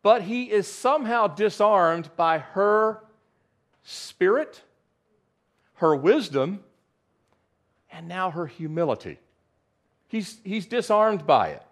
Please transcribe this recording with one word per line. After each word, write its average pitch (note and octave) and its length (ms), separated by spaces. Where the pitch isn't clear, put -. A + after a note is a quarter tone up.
But A3 180
he A#3 220
is G#3 280
somehow A#3+ 560
disarmed F#3 880
by E3 220
her G#3+ 640
spirit, - 800
her D#3+ 200
wisdom, E3+ 680
and E3 160
now F#3 240
her E3 160
humility. D#3 720
He's, A3 360
he's F#3+ 220
disarmed G#3+ 600
by A#2 240
it. C#2+ 220